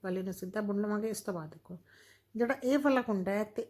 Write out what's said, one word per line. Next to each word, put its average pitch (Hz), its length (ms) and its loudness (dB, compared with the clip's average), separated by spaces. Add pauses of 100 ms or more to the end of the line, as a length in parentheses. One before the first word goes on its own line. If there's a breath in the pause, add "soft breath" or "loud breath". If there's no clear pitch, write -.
ਵਾਲੇ 185 180 -2
ਨੂੰ 185 100 -4
ਸਿੱਧਾ 185 280 -6
ਬੁਣ 202 200 0
ਲਵਾਂਗੇ। 208 300 0
ਇਸ 214 100 -6
ਤੋਂ 196 140 -4
ਬਾਅਦ 156 160 -6
ਦੇਖੋ - 280 -18 (560 soft breath)
ਜਿਹੜਾ 240 200 2
ਇਹ 262 240 2
ਵਾਲਾ 277 240 4
ਕੁੰਡਾ 196 300 0
ਹੈ 208 140 2
ਤੇ 226 220 -8